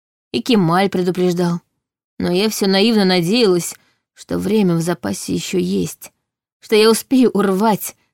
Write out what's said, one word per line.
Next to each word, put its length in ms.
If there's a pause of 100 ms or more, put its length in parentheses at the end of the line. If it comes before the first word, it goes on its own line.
(320)
и 100
Кемаль 480
предупреждал. 720 (580)
Но 140
я 160
всё 180
наивно 380
надеялась, 720 (380)
что 260
время 360
в 60
запасе 540
ещё 240
есть, 540 (480)
что 140
я 160
успею 400
урвать 640 (180)